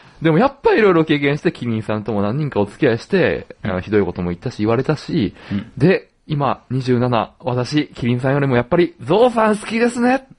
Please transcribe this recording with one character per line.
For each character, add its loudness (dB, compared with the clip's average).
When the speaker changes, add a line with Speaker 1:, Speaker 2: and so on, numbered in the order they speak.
Speaker 1:
で 2
も 4
や 4
っ -4
ぱ 2
い 2
ろ 6
い 4
ろ 4
経 0
験 0
し -20
て、 0
キ -8
リ -2
ン -4
さ -4
ん -6
と -6
も 0
何 -2
人 -4
か -4
お 4
付 -8
き 2
合 2
い -2
し -18
て、 0
Speaker 2:
う -6
ん。 -2
Speaker 1:
あ -2
の、 -4
ひ -12
ど 4
い 4
こ -4
と -6
も -2
言 -6
っ -20
た -8
し、 -12
言 0
わ 2
れ 0
た -2
し、 -2
Speaker 2:
う -4
ん。 -8
Speaker 1:
で、 2
今、 -4
二 -2
十 2
七、 0
私、 -2
キ -8
リ 2
ン -2
さ 0
ん 0
よ 0
り 0
も 0
や 2
っ -8
ぱ -2
り、 0
ゾ 2
ウ 2
さ 2
ん -4
好 -12
き -4
で 2
す -4
ね 2
っ -4